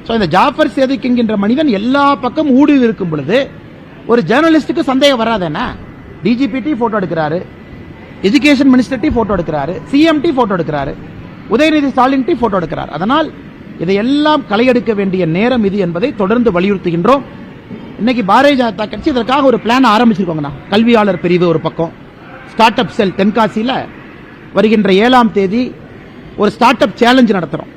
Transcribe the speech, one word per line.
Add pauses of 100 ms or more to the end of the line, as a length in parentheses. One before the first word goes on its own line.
So,
இந்த
ஜாஃபர்
சேதிக்
என்கின்ற
மனிதன்
எல்லா
பக்கம்
ஊடுருவி
இருக்கும்
பொழுது, (560)
ஒரு
ஜேர்னலிஸ்டுக்கு
சந்தேகம்
வராதேனா? (640)
டி
ஜி
பி
டீ
போட்டோ
எடுக்கிறாரு, (760)
எஜுகேஷன்
மினிஸ்டர்
டீ
போட்டோ
எடுக்கிறாரு,
சி
எம்
டீ
போட்டோ
எடுக்கிறாரு, (560)
உதயநிதி
ஸ்டாலின்
டீ
போட்டோ
எடுக்கிறார்.
அதனால் (480)
இதையெல்லாம்
களையெடுக்க
வேண்டிய
நேரம்
இது
என்பதை
தொடர்ந்து
வலியுறுத்துகின்றோம். (760)
இன்னைக்கு (100)
பாரதிய
ஜனதா
கட்சி
இதற்காக
ஒரு
பிளான் (120)
ஆரம்பிச்சிருக்கோங்கண்ணா. (200)
கல்வியாளர்
பிரிவு
ஒரு
பக்கம், (540)
ஸ்டார்ட்
அப்
செல்
தென்காசியில (680)
வருகின்ற
ஏழாம்
தேதி (680)
ஒரு
ஸ்டார்ட்
அப்
சேலஞ்ச்
நடத்துறோம்.